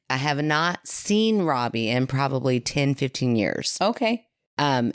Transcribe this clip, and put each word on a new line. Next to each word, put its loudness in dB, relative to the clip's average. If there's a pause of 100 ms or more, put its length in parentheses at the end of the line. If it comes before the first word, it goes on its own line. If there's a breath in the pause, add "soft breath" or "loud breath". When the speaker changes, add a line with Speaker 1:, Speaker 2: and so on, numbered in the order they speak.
Speaker 1:
I -2
have 0
not 0
seen 2
Robbie 0
in 2
probably 0
ten, 0
fifteen -2
years. -2
Speaker 2:
Okay. 0 (320)
Speaker 1:
Um, 2